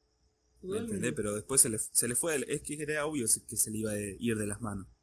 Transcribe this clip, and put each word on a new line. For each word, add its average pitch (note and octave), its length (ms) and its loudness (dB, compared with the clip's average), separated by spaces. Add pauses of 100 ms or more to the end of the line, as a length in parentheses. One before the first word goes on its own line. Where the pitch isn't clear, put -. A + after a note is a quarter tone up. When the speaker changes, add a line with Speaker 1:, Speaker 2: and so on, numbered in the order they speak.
(680)
Speaker 1:
¿Me G3+ 100 -2
Speaker 2:
Totalmente. A#3 80 -4
Speaker 1:
entendés? F#3 280 0
Pero G#2 200 -2
después A#2 260 4
se - 80 6
le, A2 100 0
se - 300 0
le A#2+ 80 0
fue, E3 200 2
el... C3 80 0
es D3 180 -2
que D3 200 -8
era D3+ 240 -2
obvio D3 220 0
se, - 160 4
que - 120 -10
se A2 140 2
le G#2+ 80 -2
iba G#2+ 140 0
a G#2 60 0
ir G#2 400 -2
de G#2+ 80 -2
las G#2 140 -6
manos. G2+ 260 -6 (160)